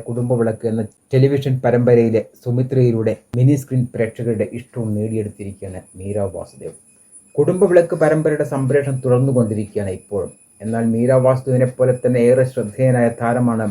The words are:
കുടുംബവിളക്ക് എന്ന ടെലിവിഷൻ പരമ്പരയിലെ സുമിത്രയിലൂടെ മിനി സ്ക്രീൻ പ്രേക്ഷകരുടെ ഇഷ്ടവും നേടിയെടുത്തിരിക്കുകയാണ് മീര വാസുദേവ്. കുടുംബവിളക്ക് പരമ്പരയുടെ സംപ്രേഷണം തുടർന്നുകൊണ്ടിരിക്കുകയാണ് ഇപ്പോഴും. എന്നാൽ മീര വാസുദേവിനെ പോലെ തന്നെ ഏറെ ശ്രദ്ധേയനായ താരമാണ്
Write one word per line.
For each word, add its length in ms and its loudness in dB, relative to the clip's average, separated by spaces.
കുടുംബവിളക്ക് 640 -2
എന്ന 120 -2
ടെലിവിഷൻ 420 2
പരമ്പരയിലെ 580 4
സുമിത്രയിലൂടെ 720 0
മിനി 240 4
സ്ക്രീൻ 240 -2
പ്രേക്ഷകരുടെ 520 -4
ഇഷ്ടവും 360 -8
നേടിയെടുത്തിരിക്കുകയാണ് 880 -8
മീര 180 -6
വാസുദേവ്. 400 -14
കുടുംബവിളക്ക് 680 2
പരമ്പരയുടെ 520 0
സംപ്രേഷണം 500 0
തുടർന്നുകൊണ്ടിരിക്കുകയാണ് 960 0
ഇപ്പോഴും. 300 -8
എന്നാൽ 240 -4
മീര 180 2
വാസുദേവിനെ 540 2
പോലെ 240 2
തന്നെ 260 0
ഏറെ 240 4
ശ്രദ്ധേയനായ 560 0
താരമാണ് 480 0